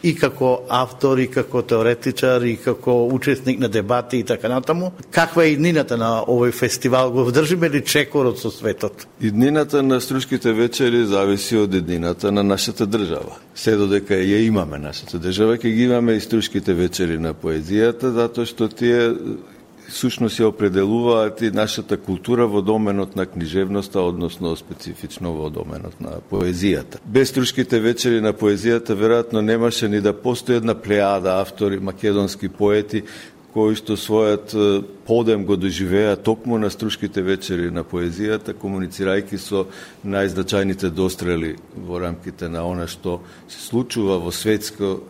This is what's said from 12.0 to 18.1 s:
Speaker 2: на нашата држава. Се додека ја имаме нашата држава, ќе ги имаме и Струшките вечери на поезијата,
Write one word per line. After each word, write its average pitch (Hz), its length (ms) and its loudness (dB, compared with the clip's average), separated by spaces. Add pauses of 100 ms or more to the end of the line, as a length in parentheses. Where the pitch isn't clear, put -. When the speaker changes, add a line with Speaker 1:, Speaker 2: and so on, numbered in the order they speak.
Speaker 2:
на 101 120 2
нашата 101 440 0
држава. 92 520 -4 (160)
Се 110 240 2
додека 101 400 2
ја 101 280 4
имаме 80 320 0
нашата 76 400 -10
држава, 101 380 2
ќе 113 140 -2
ги 120 160 2
имаме 120 320 2
и - 20 -4
Струшките 101 520 -2
вечери 87 440 0
на 80 160 -4
поезијата, 104 800 0